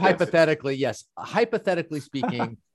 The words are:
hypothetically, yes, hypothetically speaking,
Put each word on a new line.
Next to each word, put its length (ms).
hypothetically, 680
yes, 300
hypothetically 840
speaking, 580